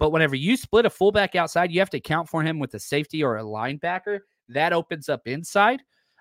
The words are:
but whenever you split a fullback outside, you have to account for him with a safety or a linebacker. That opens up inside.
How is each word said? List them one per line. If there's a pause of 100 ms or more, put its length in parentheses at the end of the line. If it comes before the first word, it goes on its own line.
but
whenever
you
split
a
fullback
outside,
you
have
to
account
for
him
with
a
safety
or
a
linebacker. (280)
That
opens
up
inside. (380)